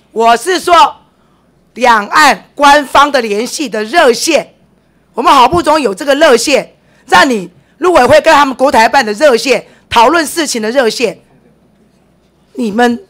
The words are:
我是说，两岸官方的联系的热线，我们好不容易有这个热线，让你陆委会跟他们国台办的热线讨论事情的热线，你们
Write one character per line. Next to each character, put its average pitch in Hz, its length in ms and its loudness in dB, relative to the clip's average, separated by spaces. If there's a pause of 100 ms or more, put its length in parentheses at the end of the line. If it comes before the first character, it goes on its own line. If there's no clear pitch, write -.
(120)
我 226 240 0
是 339 240 -4
说， 339 360 2 (800)
两 220 320 0
岸 262 480 0
官 285 320 2
方 285 240 0
的 262 100 -2
联 220 240 -4
系 240 240 -8
的 214 140 -8
热 262 280 2
线， 240 440 -4 (580)
我 233 80 -10
们 330 100 2
好 277 160 4
不 339 140 -2
容 302 180 0
易 285 40 -6
有 202 100 -2
这 190 100 -12
个 269 120 0
热 294 200 2
线， 226 380 -2 (340)
让 359 220 2
你 196 220 -6 (260)
陆 349 160 0
委 277 100 4
会 285 180 4
跟 320 120 2
他 285 120 4
们 262 100 -6
国 269 160 0
台 233 180 2
办 269 160 0
的 214 80 -6
热 240 240 2
线 233 300 -2 (200)
讨 233 200 2
论 330 180 0
事 311 220 -6
情 240 120 -6
的 214 120 -6
热 247 180 0
线， 208 300 -6 (1300)
你 240 160 -6
们 240 400 -2